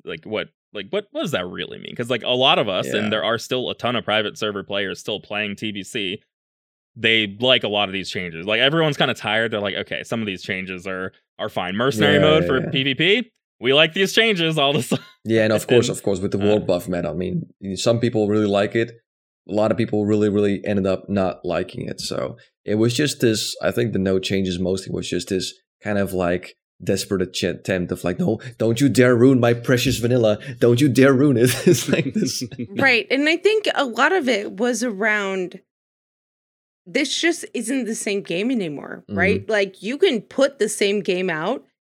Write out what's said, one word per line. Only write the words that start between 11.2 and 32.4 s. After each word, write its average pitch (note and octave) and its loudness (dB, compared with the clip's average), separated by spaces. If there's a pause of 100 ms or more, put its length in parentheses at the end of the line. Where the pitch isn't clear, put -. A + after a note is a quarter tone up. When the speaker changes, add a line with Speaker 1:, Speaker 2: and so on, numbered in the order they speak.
Speaker 1:
are G#2 -6
fine. F#2 -4
Mercenary C3+ 2
Speaker 2:
Yeah, C#3+ 6
Speaker 1:
mode D3+ 4
Speaker 2:
yeah, F3 -2
Speaker 1:
for C3+ 0
Speaker 2:
yeah. - -4
Speaker 1:
P C3 0
V C#3 0
P, G#3 2 (280)
we B2 2
like D#3+ 4
these F#3+ 0
changes E3+ 2
all C#3 4
of C#3+ 0
a C3 0
<laughs> - -
sudden." - -2 (220)
Speaker 2:
Yeah, A2 4
and A2 2
of G#2 0
course, A#2+ 6
Speaker 1:
And, F#2+ -4
Speaker 2:
of - -14
course, G2 -2
with F#2+ -4
the G#2+ -2
Speaker 1:
uh, G2 -2
Speaker 2:
world G#2 2
buff F2 -2
meta, F2 -4
I D#2 -8
mean, F#2 -6 (300)
some A#2 2
people A2 0
really G#2+ 2
like G2+ 0
it. A2+ 0 (580)
A F2+ -6
lot G#2+ 2
of A2 0
people G#2+ 0
really, G#2+ 4
really G2+ 2
ended G2+ 0
up F#2+ -2
not F#2+ -2
liking F2 -4
it. - -10
So - -8 (260)
it G#2 -2
was A2+ 2
just D3 0
this, A2 2
I F#2+ -2
think A#2 -2
the G#2 0
no F#2+ 2
changes F#2 -2
mostly F#2 -4
was F2+ -6
just F2+ -4
this F#2 -2 (300)
kind G#2 -2
of, G2 -2
like, F2+ -2 (280)
desperate G2 -2
att-, - -4
attempt F2+ -2
of, F2+ -6
like, F2+ -2
"No, A#2+ 0 (200)
don't A#2 0
you C#3+ 4
dare B2 6
ruin B2+ 8
my A#2+ 4
precious A#2+ 0
vanilla. A2+ 2 (220)
Don't A#2+ 4
you D3 4
dare C3 6
ruin C3+ 4
it." B2 6 (100)
<laughs> - -10
It's - 4
like C#3+ 0
this. A3 -2 (140)